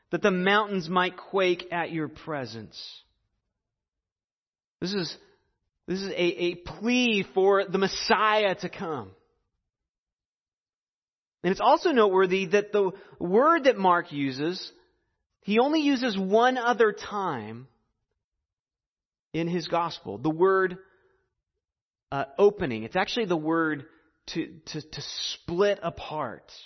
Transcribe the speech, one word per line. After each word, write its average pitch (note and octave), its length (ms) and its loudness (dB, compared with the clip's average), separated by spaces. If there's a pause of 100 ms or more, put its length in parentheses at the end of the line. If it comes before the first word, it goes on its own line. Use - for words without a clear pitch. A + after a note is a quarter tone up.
(120)
that - 100 -2
the G#3 100 4
mountains F#3+ 580 0
might F3+ 260 0
quake F3+ 560 -2
at E3+ 200 -4
your D#3 180 -6
presence." B2 680 -10 (2000)
This F#3 140 -6
is, F3+ 240 -6 (720)
this F#3 140 -4
is G3 80 -6
a, F3 340 -2
a F3 120 -2
plea A3+ 760 0
for G3 320 4
the F3+ 120 -2
Messiah G#3 760 2
to F3 140 -8
come. C#3 420 -8 (2250)
And F3 80 2
it's F#3+ 80 -2
also D4 320 4
noteworthy F#3+ 540 4
that G3+ 260 0
the G3 200 2 (280)
word C4 460 4
that A#3+ 120 4
Mark F3 360 2
uses, C#3+ 580 -4 (720)
he G#3 180 2
only D4+ 220 4
uses C4 360 0
one A3+ 400 4
other A#3 360 2
time C3+ 720 -8 (1700)
in E3 160 -2
his E3+ 180 -4
gospel. D#3+ 500 -4
The C#3 120 -2
word, F#3 480 2 (1400)
uh, C3+ 100 -2 (140)
opening. F3+ 460 2
It's A2+ 120 -8
actually G#3+ 300 -2
the F3 100 0
word D#3 520 -2 (400)
to, E3 260 -8 (140)
to, D3+ 140 -10
to - 200 -14 (320)
split G3 500 -2
apart. D3+ 680 -8 (160)